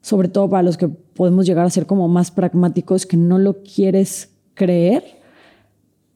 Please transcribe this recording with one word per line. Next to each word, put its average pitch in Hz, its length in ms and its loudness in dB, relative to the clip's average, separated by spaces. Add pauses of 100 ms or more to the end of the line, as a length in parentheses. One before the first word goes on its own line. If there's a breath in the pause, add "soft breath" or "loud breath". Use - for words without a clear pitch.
sobre 185 260 -2
todo 196 220 0
para 190 140 0
los 170 140 0
que 175 120 -2
podemos 180 580 -2
llegar 175 180 0
a 180 60 2
ser 170 160 -2
como 190 200 0
más 175 240 0
pragmáticos, 180 760 -2
que 170 100 0
no 175 220 2
lo 196 240 0
quieres 190 680 -2 (240)
creer, 180 500 0 (1120 soft breath)